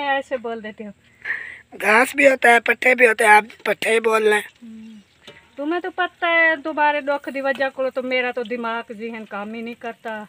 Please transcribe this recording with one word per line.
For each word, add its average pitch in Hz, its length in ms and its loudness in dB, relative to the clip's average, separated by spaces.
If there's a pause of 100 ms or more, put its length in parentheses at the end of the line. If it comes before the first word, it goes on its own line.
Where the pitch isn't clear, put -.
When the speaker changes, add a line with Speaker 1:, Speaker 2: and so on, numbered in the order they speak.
Speaker 1:
ऐसे 269 300 -2
बोल 226 220 -10
देती 214 220 -14
हूँ। 202 100 -14 (760)
Speaker 2:
घास 220 440 2
भी 285 100 4
होता 262 260 6
है, 233 100 6
पट्टे 240 340 2
भी 247 100 6
होते 220 180 4
हैं, 208 80 6
आप 208 160 6 (180)
पट्टे 208 260 -2
ही 226 100 2
बोल 220 220 0
रहे 214 120 4
हैं। 208 180 -4
Speaker 1:
हम्म, 220 800 -20 (240)
तुम्हें 311 240 -4
तो 370 100 -8
पता 349 380 -4
है, 330 280 4
दोबारा 294 460 0
दुख 285 260 -4
दी 269 120 -6
वजह 269 280 -2
को 262 220 -4
तो 262 120 -6
मेरा 254 280 -2
तो 247 140 -6
दिमाग 233 480 -8
जहन 220 340 -12
काम 208 260 -10
ही 233 80 -12
नहीं 233 160 -12
करता। 226 380 -12 (140)